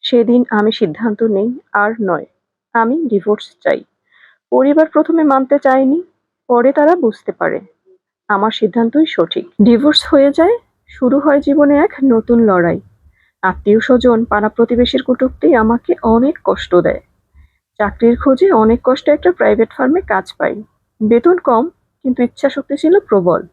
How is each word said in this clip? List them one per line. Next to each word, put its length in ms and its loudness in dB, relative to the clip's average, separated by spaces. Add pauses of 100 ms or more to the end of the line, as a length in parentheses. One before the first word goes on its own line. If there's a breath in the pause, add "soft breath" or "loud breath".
সেদিন 480 2
আমি 220 0
সিদ্ধান্ত 500 -4
নেই, 360 -2 (140)
আর 200 -2 (100)
নয়, 240 -4 (460)
আমি 340 -2
ডিভোর্স 440 -2 (120)
চাই। 220 -4 (680 soft breath)
পরিবার 360 2
প্রথমে 360 0
মানতে 360 0
চায়নি, 440 0 (460)
পরে 240 2
তারা 240 2
বুঝতে 360 -4
পারে 280 -6 (680)
আমার 220 0
সিদ্ধান্তই 560 -2
সঠিক। 440 -4 (120)
ডিভোর্স 460 2
হয়ে 280 4
যায়, 220 2 (280)
শুরু 320 -2
হয় 220 0
জীবনে 360 2
এক 180 0 (100)
নতুন 340 2
লড়াই। 420 2 (640)
আত্মীয় 380 0
স্বজন, 440 2
পাড়া 240 -2
প্রতিবেশীর 580 -2
কটূক্তি 480 0
আমাকে 480 0
অনেক 420 0
কষ্ট 300 -4
দেয়। 260 0 (800)
চাকরির 460 0
খোঁজে 280 2
অনেক 320 2
কষ্টে 260 0
একটা 220 0
প্রাইভেট 440 -2
ফার্মে 240 -2
কাজ 380 -6
পাই। 240 -6 (400)
বেতন 360 2
কম, 300 -2 (340)
কিন্তু 200 -4
ইচ্ছা 280 -4
শক্তি 260 -8
ছিল 240 2
প্রবল। 420 0 (100)